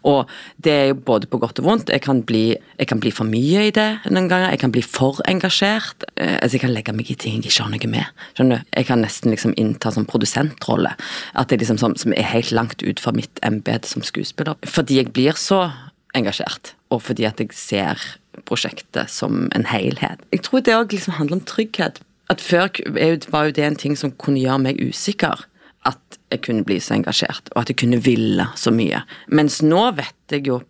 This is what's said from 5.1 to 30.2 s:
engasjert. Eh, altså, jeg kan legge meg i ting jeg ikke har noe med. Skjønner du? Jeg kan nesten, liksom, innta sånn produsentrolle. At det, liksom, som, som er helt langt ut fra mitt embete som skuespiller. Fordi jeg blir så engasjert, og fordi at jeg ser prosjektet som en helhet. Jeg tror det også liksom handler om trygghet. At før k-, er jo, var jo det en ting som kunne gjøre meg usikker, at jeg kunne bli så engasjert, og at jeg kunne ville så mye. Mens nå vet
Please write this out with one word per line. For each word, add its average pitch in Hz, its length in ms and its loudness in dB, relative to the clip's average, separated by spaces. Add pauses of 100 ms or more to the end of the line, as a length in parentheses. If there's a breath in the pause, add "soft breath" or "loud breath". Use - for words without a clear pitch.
engasjert. 196 800 0 (100)
Eh, 85 240 0
altså, 120 160 0
jeg 127 80 2
kan 123 100 2
legge 107 220 -4
meg 113 160 -4
i - 80 -4
ting 110 240 -4
jeg - 80 -4
ikke 107 160 2
har 104 60 -4
noe 110 180 -2
med. 110 160 -2 (300 loud breath)
Skjønner 127 260 4
du? - 140 -20
Jeg 131 100 0
kan 120 160 4
nesten, 110 320 0
liksom, 107 220 0
innta 110 340 0
sånn 110 180 0
produsentrolle. - 880 0 (400 loud breath)
At 127 160 2
det, 120 100 4
liksom, 110 200 2
som, 113 180 2
som 113 160 0
er 101 160 0
helt 113 240 0
langt 117 260 -2
ut 101 220 -4
fra 117 100 0
mitt - 300 -4
embete 110 480 -2
som - 140 -6
skuespiller. - 500 -6 (100)
Fordi 135 360 2
jeg 113 120 -2
blir 139 240 2
så 190 280 2 (500)
engasjert, - 580 -4 (160)
og 117 160 0
fordi 110 220 -2
at 107 160 -4
jeg 107 100 -6
ser - 460 -2 (400)
prosjektet - 720 -6
som - 440 -2
en - 120 0
helhet. 117 540 -2 (120)
Jeg - 120 -2
tror 262 200 0
det 233 120 4
også 220 200 0
liksom 180 180 -4
handler 156 260 -2
om - 60 -10
trygghet. - 540 -4 (300)
At - 120 -2
før 175 280 2
k-, - 160 -8 (100)
er 165 200 4
jo, 156 40 -6 (120)
var 151 140 2
jo 151 60 2
det 147 140 0
en 147 100 0
ting 143 220 -2
som 139 140 -4
kunne 139 280 0
gjøre 131 220 2
meg 131 180 0
usikker, - 680 -2 (400 soft breath)
at - 320 -4 (120)
jeg - 140 -4
kunne 110 200 0
bli 92 160 0
så - 140 -4
engasjert, - 600 -2
og 117 80 2
at - 60 -6
jeg 120 80 -2
kunne 123 260 4
ville 110 420 4 (100)
så - 160 0
mye. 113 280 2 (280 loud breath)
Mens 151 340 2
nå 156 180 6 (160)
vet 143 180 -8 (160)